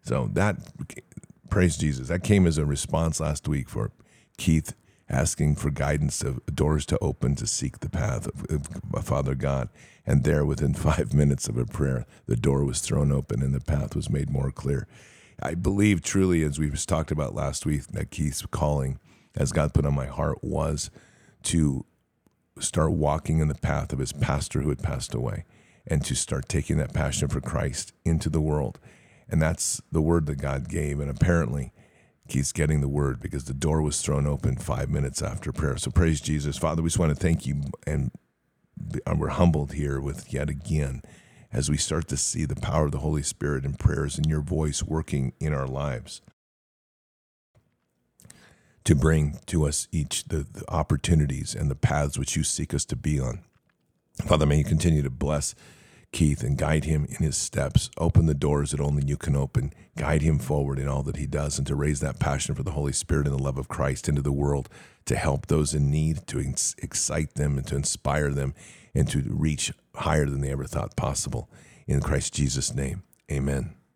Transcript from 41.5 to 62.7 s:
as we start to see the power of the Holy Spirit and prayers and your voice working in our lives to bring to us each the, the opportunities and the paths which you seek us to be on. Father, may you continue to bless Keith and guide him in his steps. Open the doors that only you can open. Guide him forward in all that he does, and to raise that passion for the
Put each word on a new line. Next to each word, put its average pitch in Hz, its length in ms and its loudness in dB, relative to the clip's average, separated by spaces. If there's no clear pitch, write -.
as 67 180 -2
we 73 80 2
start 80 320 -2
to 69 80 -2
see 80 280 -2
the 69 100 -4
power 78 300 0
of 73 60 -2
the 71 80 -4
Holy 73 240 0
Spirit 69 420 -4
and 69 140 -4
prayers 71 380 2
and 76 100 0
your 78 140 2
voice 78 420 -2
working 76 560 -2
in 76 140 -2
our 67 140 -2
lives 67 540 -6
to - 100 4
bring 76 540 4
to 78 180 2
us - 260 -2
each 76 340 -2
the, 76 260 -4
the - 180 -14
opportunities 71 840 2
and 73 160 0
the 65 40 -2
paths 71 440 0
which - 160 -4
you 78 80 0
seek - 300 -4
us 69 120 -2
to - 120 -6
be 71 220 0
on. 64 240 -4
Father, 78 200 4
may 73 120 4
you 73 80 4
continue 78 360 4
to 67 80 -2
bless 71 460 -2
Keith 76 320 2
and 67 160 0
guide 76 260 2
him 76 200 2
in - 200 -2
his 76 100 0
steps. - 640 0
Open 82 300 4
the 73 80 4
doors 71 340 2
that 71 100 -4
only 71 240 0
you 69 140 0
can - 180 0
open. 67 380 0
Guide 76 240 2
him 76 160 4
forward 69 400 0
in 67 100 -4
all 67 140 0
that 69 140 -4
he 76 100 -4
does, 71 320 -2
and 69 80 -2
to 71 100 -2
raise 73 260 0
that 69 180 -4
passion 71 340 0
for 65 80 -4
the 73 120 -4